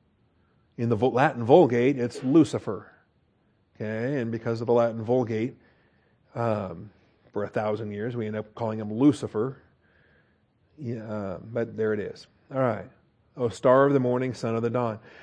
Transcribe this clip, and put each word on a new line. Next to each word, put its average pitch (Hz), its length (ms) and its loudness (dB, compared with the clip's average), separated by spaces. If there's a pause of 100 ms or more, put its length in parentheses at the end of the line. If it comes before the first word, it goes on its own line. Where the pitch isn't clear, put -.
(760)
In 117 120 -2
the 117 60 2
Vo-, 117 140 2
Latin 131 340 0
Vulgate, 127 560 6
it's 120 240 -4
Lucifer. 131 680 0 (840)
Okay? 113 440 -4
And 113 120 -4
because 117 300 -4
of 113 60 -4
the 120 60 4
Latin 117 300 2
Vulgate, 117 540 -2 (760)
um, 104 560 -4 (440)
for 104 100 -4
a 101 40 -6
thousand 107 440 -4
years, 107 240 -8
we 117 100 -6
end 107 100 -8
up 107 200 -10
calling 110 240 -4
him 107 120 -8
Lucifer. 120 680 0 (1200)
Yeah, 117 240 -8
uh, 104 400 -8
but 113 340 -6
there 107 160 0
it 104 60 -2
is. - 260 -10 (260)
All 135 80 -2
right. 110 300 -2 (460)
"O 123 140 -2
star 139 360 6
of 143 80 4
the 139 60 4
morning, 127 340 0
son 113 220 -4
of 113 80 -2
the 117 80 -2
dawn. 117 260 -2 (260)